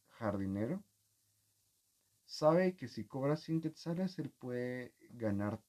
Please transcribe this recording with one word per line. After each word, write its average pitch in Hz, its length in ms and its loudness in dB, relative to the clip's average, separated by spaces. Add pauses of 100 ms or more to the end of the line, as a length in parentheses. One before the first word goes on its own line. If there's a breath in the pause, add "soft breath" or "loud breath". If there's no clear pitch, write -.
jardinero, 104 720 -2 (1400)
sabe 180 520 4
que 123 120 -10
si 110 160 -8
cobra 135 320 0
cien 160 240 -2
quetzales, 170 580 -4
él 139 120 -4
puede 123 640 -6 (160)
ganar 104 480 -2 (100)